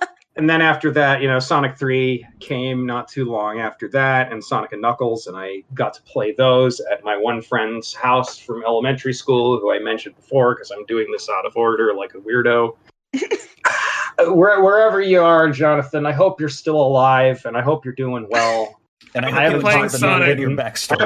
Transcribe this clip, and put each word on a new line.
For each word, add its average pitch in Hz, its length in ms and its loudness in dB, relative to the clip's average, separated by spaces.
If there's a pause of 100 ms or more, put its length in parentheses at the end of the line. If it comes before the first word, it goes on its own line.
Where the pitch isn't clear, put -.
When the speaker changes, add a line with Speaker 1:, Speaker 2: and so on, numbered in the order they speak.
(400)
Speaker 1:
And 156 80 2
then 165 140 4
after 156 300 2
that, 139 320 2
you 135 40 0
know, 131 120 2
Sonic 139 400 0
three 131 440 -2 (160)
came 127 460 -6
not 120 220 -6
too 135 180 -6
long 110 340 -4
after 110 300 -8
that, 131 420 0
and 110 120 -10
Sonic 110 280 -6
and 104 120 -10
Knuckles, 117 420 -2
and 90 100 -14
I 95 280 -12 (100)
got 127 220 -4
to - 80 -20
play 107 280 -4
those 127 480 4
at - 240 -6
my 107 140 -2
one 113 240 -2
friend's 113 540 -6
house 127 420 0
from 117 260 -12
elementary 123 520 -2
school, 123 440 2
who 101 140 0
I 104 60 -2
mentioned 110 360 -8
before, 123 380 0
'cause - 160 -12
I'm 104 160 -14
doing 110 260 -2
this 104 160 -8
out 101 200 -4
of - 100 -6
order 113 380 2
like 98 180 -8
a 92 60 -18
weirdo. 117 560 0 (380)
Speaker 2:
<laughs> - 1200 -2
Speaker 1:
Where-, 196 260 6
wherever 202 400 4
you 185 220 4
are, 160 260 4
Jonathan, 147 560 0
I 151 60 0
hope 180 280 2
you're 151 100 -2
still 151 320 -2
alive, 131 640 4
and 117 120 -6
I 123 60 0
hope 151 200 0
you're 127 120 -8
doing 123 340 -6
well. 113 500 -2 (360)
Speaker 3:
And 120 100 -2
I 131 40 -4
Speaker 1:
I - 20 -4
Speaker 3:
hope 127 100 0
Speaker 1:
haven't 156 140 2
Speaker 3:
you 139 80 0
Speaker 4:
Playing 208 220 4
Speaker 3:
enjoyed - 60 -6
the 131 60 -4
Speaker 4:
Sonic. 180 300 2 (100)
Speaker 3:
nonlinear - 0 -
Speaker 1:
I - 20 -6
haven't 135 180 -2 (480)